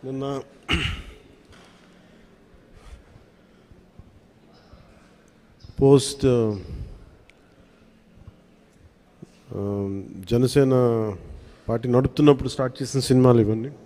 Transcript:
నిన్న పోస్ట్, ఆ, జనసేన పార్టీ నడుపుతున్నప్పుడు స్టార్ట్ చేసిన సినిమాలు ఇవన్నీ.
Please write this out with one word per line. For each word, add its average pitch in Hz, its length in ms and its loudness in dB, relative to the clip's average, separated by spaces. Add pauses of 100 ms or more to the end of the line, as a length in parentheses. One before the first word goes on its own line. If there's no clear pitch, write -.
నిన్న 135 380 -6 (4000)
పోస్ట్, 139 440 4 (3250)
ఆ, 101 500 -6 (280)
జనసేన 127 400 2 (960)
పార్టీ 117 200 -4
నడుపుతున్నప్పుడు 131 600 2
స్టార్ట్ 127 340 -6
చేసిన 131 180 -4
సినిమాలు 127 400 6
ఇవన్నీ. 110 280 0 (180)